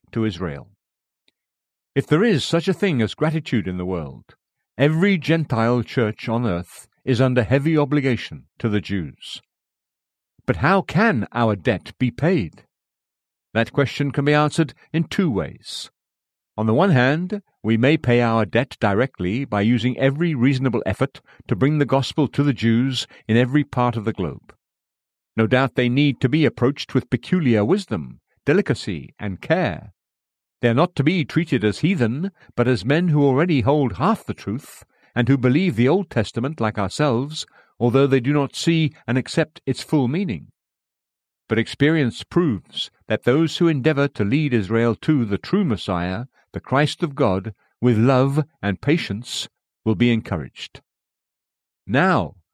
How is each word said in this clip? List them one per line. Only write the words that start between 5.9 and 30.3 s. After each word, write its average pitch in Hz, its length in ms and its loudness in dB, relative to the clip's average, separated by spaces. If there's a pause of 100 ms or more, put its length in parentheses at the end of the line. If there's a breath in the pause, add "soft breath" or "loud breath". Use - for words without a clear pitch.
on 120 180 -2
earth 87 400 -6 (180)
is 120 160 0
under 127 220 2
heavy 143 340 2
obligation 135 680 -2 (140)
to 123 100 -2
the 104 120 2
Jews. 85 640 -8 (1040)
But 127 100 0
how 180 260 2
can 175 500 0
our 113 220 0
debt 98 440 -4
be 127 120 0
paid? 135 540 -2 (880)
That 113 200 0
question 143 360 0
can 139 140 -2
be 147 80 2
answered 151 400 0 (220 soft breath)
in 160 100 0
two 180 260 0
ways. 78 600 -6 (680)
On 110 100 -2
the 110 60 4
one 170 180 4
hand, 156 520 0 (200)
we 113 140 2
may 135 220 4
pay 120 240 2
our 113 240 2
debt 117 340 -2
directly 110 640 -2
by 110 160 -4
using 117 380 2
every 151 360 0
reasonable 127 520 0
effort - 340 -4 (280 soft breath)
to 123 60 0
bring 139 240 2
the 143 60 2
gospel 135 440 0
to - 140 -2
the 143 120 2
Jews 117 520 0 (220 loud breath)
in 110 80 4
every 127 260 2
part 123 340 -2
of 104 100 -4
the 110 80 -2
globe. - 400 -8 (840)
No 113 100 2
doubt 127 280 2
they 123 160 2
need 139 320 2
to 127 80 0
be 151 160 2
approached - 480 -2
with - 160 -2
peculiar 123 520 2
wisdom, 107 580 -4 (260)
delicacy, 113 720 -2
and 98 240 -8
care. 156 500 -2 (680)